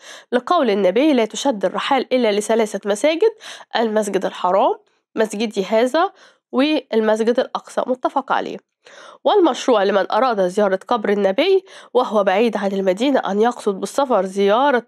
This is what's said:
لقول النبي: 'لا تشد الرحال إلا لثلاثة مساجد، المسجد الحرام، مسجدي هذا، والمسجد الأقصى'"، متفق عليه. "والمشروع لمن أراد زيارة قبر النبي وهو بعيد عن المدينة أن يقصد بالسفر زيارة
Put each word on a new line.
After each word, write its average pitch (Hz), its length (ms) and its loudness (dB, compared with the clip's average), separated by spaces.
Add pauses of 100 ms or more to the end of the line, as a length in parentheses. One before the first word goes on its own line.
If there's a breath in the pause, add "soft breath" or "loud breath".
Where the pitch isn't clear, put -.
(320 loud breath)
لقول 247 380 0
النبي: 208 420 2
'لا 240 120 2
تشد 214 400 -4
الرحال 247 500 -2
إلا 240 180 2
لثلاثة 208 580 -2
مساجد، 320 400 2 (460 loud breath)
المسجد 208 480 -2
الحرام، 196 500 0 (420)
مسجدي 214 480 -2
هذا، 254 480 0 (400 soft breath)
والمسجد 233 880 0
الأقصى'"، - 480 -6
متفق 262 440 -4
عليه. 117 240 -4 (680 loud breath)
"والمشروع 269 580 2
لمن 190 300 0
أراد 226 340 0
زيارة 190 420 -2
قبر 226 200 -2
النبي 208 560 2 (300 loud breath)
وهو 220 300 2
بعيد 208 320 2
عن 196 160 -4
المدينة 196 480 0
أن 202 200 -2
يقصد 214 400 -2
بالسفر 247 440 0
زيارة 214 640 2